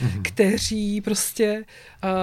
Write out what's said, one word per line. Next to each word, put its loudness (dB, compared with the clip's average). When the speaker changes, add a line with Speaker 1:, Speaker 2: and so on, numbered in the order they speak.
Speaker 1:
Mhm. -2
Speaker 2:
kteří 0
prostě, -2
eh, 0